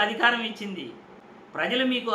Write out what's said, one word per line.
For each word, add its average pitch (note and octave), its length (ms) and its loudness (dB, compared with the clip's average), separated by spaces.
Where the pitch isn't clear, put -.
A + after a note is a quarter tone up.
అధికారం A#3 440 2
ఇచ్చింది. G3 360 -8
ప్రజలు G3+ 280 2
మీకు A#3+ 200 -2